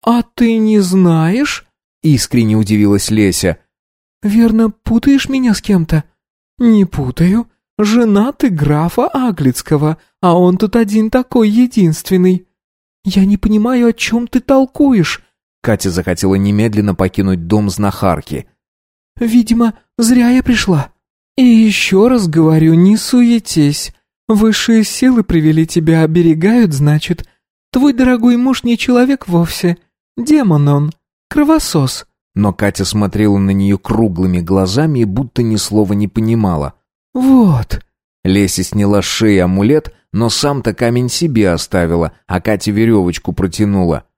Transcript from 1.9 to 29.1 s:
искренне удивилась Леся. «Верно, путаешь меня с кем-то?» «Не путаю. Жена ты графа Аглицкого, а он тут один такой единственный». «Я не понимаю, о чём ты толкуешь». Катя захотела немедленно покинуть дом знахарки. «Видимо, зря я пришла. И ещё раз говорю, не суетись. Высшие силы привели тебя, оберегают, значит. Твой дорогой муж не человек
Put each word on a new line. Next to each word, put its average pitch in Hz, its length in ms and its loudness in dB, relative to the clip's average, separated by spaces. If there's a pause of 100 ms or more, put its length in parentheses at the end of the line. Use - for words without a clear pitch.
искренне 120 540 0
удивилась 104 540 0
Леся. 98 480 0 (640)
«Верно, 220 480 2
путаешь 262 580 -2
меня 262 260 0
с - 80 -8
кем-то?» 165 420 -2 (540)
«Не 220 260 4
путаю. 175 640 -2 (300)
Жена 220 540 2
ты 277 180 -2
графа 156 580 -2
Аглицкого, 156 880 -2 (240)
а 175 180 2
он 180 200 2
тут 220 180 -2
один 220 340 0
такой 247 380 0
единственный». 185 1000 0 (580)
«Я 190 200 0
не 202 140 0
понимаю, 233 500 0
о 226 40 2
чём 233 340 -4
ты 247 140 -2
толкуешь». 269 840 0 (400)
Катя 101 280 -2
захотела 90 440 -2
немедленно 104 600 0
покинуть 92 520 -2
дом 104 240 0
знахарки. 90 760 -4 (720)
«Видимо, 233 560 0 (220)
зря 240 340 2
я 254 120 2
пришла. 185 500 -2 (440)
И 262 60 2
ещё 220 680 4
раз 233 200 0
говорю, 160 460 2
не 190 240 4
суетись. 233 960 0 (340)
Высшие 220 560 2
силы 247 400 0
привели 160 420 2
тебя, 160 360 0
оберегают, 165 720 2
значит. 147 520 -2 (460)
Твой 269 220 2
дорогой 247 420 2
муж 247 260 -2
не 240 140 0
человек 254 520 0